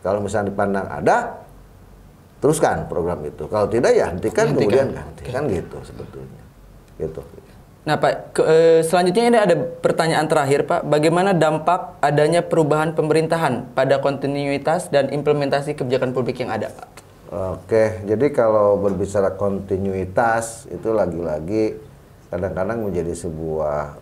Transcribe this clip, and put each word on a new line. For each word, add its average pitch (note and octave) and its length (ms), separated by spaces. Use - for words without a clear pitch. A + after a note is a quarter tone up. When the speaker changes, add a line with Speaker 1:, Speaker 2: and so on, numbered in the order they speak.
Speaker 1:
Kalau G2 180
misalnya G2+ 300
dipandang G2 400
ada, D#3 560
teruskan A#2+ 480
program E2 320
itu. D2+ 240
Kalau G2+ 240
tidak, D3 240
ya A2+ 160
hentikan, G#2+ 400
Speaker 2:
Hentikan. - 80
Speaker 1:
kemudian A2+ 320
ganti. D#2+ 320
Speaker 2:
Oke. - 80
Speaker 1:
Kan C3 160
gitu F2+ 400
sebetulnya. - 560
Gitu. D#2 240
Speaker 2:
Nah, D3+ 160
Pak, D3 160
ke, - 80
eh, E3 400
selanjutnya F3+ 440
ini A#3+ 120
ada F#3+ 200
pertanyaan D#3+ 680
terakhir, C#3+ 400
Pak. F3 200
Bagaimana E3 480
dampak D#3 640
adanya D3+ 440
perubahan D#3 520
pemerintahan D#3 800
pada C3+ 240
kontinuitas C#3+ 920
dan C#3 200
implementasi D3 640
kebijakan B2+ 400
publik B2+ 280
yang G#2+ 80
ada, G#2+ 200
Pak? - 200
Speaker 1:
Oke, G2 720
jadi A2 240
kalau G#2+ 480
berbicara F#2+ 560
kontinuitas, G2 1400
itu G#2+ 240
lagi-lagi F2 840
kadang-kadang F#2+ 560
menjadi F2 320
sebuah D#2 840